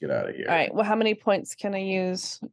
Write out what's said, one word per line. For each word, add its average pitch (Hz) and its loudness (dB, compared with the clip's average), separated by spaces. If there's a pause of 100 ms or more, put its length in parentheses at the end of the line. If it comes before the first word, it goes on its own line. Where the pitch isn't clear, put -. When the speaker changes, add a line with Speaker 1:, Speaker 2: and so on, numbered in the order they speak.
Speaker 1:
get 71 -4
out 50 0
of 50 -6
here. - -6
Speaker 2:
All 170 4
right. 160 2
Well, 214 2
how 208 2
many 220 4
points 208 0
can 202 -4
I 190 -2
use? 185 -2 (140)